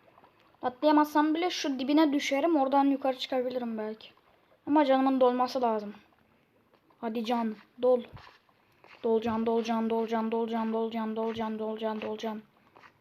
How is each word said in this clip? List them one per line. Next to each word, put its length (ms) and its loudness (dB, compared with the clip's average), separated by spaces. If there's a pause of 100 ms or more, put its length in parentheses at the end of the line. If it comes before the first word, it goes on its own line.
(600)
Atlayamazsam 720 2
bile 140 -2
şu 300 -4
dibine 340 4
düşerim. 420 2
Oradan 300 4
yukarı 320 0
çıkabilirim 600 -4
belki. 320 -10 (580)
Ama 180 6
canımın 360 4
dolması 400 2
lazım. 320 -2 (1080)
Hadi 240 -4
can, 300 -2 (260)
dol. 220 4 (1000)
Dol 180 2
can, 220 -2
dol 200 0
can, 260 -2
dol 180 -2
can, 220 -2
dol 180 -2
can, 240 -4
dol 200 -2
can, 240 -6
dol 180 -4
can, 240 -6
dol 200 -6
can, 220 -4
dol 180 -8
can. 260 -8 (580)